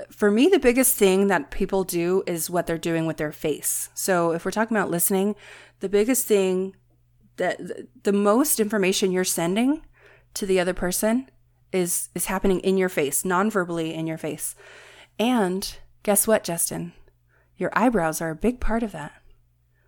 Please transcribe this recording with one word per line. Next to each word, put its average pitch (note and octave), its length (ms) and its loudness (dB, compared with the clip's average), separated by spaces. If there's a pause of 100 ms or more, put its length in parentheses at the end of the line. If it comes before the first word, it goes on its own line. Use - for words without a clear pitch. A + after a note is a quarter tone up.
(100)
for G#3 200 2
me, A3+ 160 4
the F#4 140 4
biggest B3 340 4
thing G3 340 4
that F3 220 0
people F#3+ 320 -2
do F3+ 440 0
is E3+ 220 -4
what F3 180 -2
they're E3 120 -4
doing E3 280 -2
with D#3 100 -4
their D3+ 160 -6
face. - 640 -4
So E3+ 380 0
if E3 120 -4
we're F#3+ 80 -4
talking A3 240 -2
about E3+ 140 0
listening, F#3+ 440 0 (460)
the G3 80 -6
biggest G#3+ 380 2
thing F#3+ 500 0 (600)
that, F3+ 200 -2
th-, - 280 -12 (180)
the G3+ 80 2
most G#3 480 4
information G3 500 2
you're F#3 140 0
sending A3 580 0 (520)
to G#3+ 120 -6
the F#3 140 2
other F3+ 140 0
person G#3+ 540 0 (440)
is, F3+ 420 -2
is F3+ 120 -4
happening F#3+ 340 0
in F#3+ 160 2
your F#3 120 2
face, C#3+ 360 -2
non-verbally F3 680 -2
in D#3+ 140 -6
your D#3+ 120 -6
face. D#3 360 -8 (640)
And G#3 580 0 (280)
guess G3+ 240 2
what, A3 160 4
Justin? E3+ 480 -4 (640)
Your F#3 180 -2
eyebrows F#3 460 2
are E3 100 -4
a D#3 60 -6
big A#3+ 240 -2
part A3+ 240 0
of G3+ 80 -8
that. D3+ 200 -12 (760)